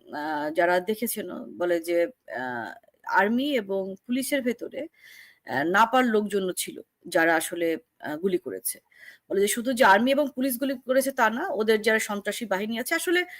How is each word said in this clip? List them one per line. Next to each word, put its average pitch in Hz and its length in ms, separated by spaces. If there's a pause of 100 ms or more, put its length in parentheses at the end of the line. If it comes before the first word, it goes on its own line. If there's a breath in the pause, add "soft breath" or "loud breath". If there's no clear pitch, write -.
(140)
আহ, 151 400
যারা 175 260
দেখেছেন 214 800
বলে 175 220
যে, 170 280 (200)
আহ, 120 440 (360)
আর্মি 233 500
এবং 196 380 (120)
পুলিশের 269 340
ভেতরে, 240 460 (580 loud breath)
আহ, 139 180
নাপার 220 420
লোকজন 202 520
ছিল - 240 (260)
যারা 170 280
আসলে, 165 420 (220)
আহ, 151 180
গুলি 180 200
করেছে। - 420 (500 loud breath)
বলে 196 120
যে 202 60
শুধু 240 260
যে 233 120
আর্মি 214 260
এবং 277 240
পুলিশ 254 240
গুলি 277 260
করেছে 262 260
তা 240 180
না, 262 180
ওদের 220 340
যারা 220 180
সন্ত্রাসী 208 460
বাহিনী 208 340
আছে, 262 160
আসলে 349 300 (140 loud breath)